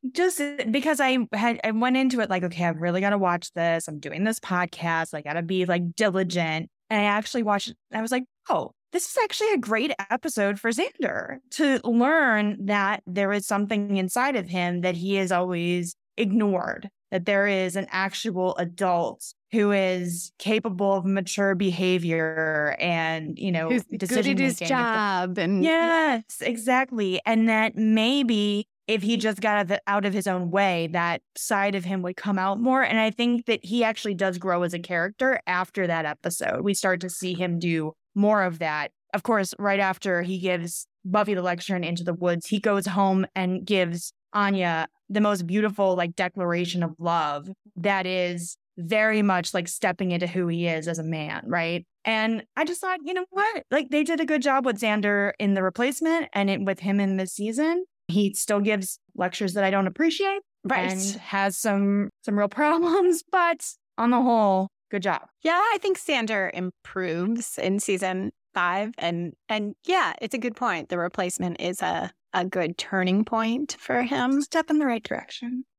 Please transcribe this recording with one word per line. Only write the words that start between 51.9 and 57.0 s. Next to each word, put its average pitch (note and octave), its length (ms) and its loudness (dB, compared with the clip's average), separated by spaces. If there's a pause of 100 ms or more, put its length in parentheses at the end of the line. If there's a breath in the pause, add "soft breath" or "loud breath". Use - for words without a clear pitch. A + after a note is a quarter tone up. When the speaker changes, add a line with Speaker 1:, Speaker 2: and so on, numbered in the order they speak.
Speaker 1:
And A3 380 0 (140)
I D#4 80 0
just F4 160 -6
thought, F#4 240 -2
you F4+ 80 -4
know F#4 160 -2
what? G#4 400 -2
Like, D4 220 0
they D4 120 4
did D#4+ 160 0
a D#4+ 60 2
good D4+ 160 2
job C4+ 240 2
with A3+ 160 0
Xander G#3 560 2
in G3+ 160 2
The F#3+ 80 2
Replacement C#4 720 0
and G3+ 160 2
it, G3 140 0
with F#3+ 160 0
him G3 200 2
in G3 180 2